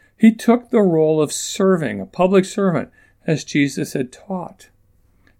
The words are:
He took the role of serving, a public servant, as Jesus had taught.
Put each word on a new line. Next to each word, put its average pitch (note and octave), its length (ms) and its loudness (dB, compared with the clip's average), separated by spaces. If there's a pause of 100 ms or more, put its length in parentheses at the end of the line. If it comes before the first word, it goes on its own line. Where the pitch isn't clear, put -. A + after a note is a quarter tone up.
(180)
He A3 160 6
took A#3+ 360 0
the A3+ 120 2
role D#3 400 2
of C#3+ 100 -2
serving, D#3+ 680 -2
a F#2+ 60 -10
public F#3 380 2
servant, F#3+ 460 -4 (360)
as D#3 180 -2
Jesus C#3+ 500 -4
had C3+ 180 -6
taught. - 560 -12 (720)